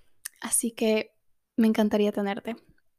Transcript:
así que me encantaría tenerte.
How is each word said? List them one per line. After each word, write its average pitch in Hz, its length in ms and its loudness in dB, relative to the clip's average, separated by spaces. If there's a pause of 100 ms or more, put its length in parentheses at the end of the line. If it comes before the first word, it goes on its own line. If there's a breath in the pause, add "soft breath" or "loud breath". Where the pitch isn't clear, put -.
(420)
así 226 300 -4
que 220 440 -2 (400)
me 226 120 4
encantaría 208 440 2
tenerte. 202 440 -6 (440)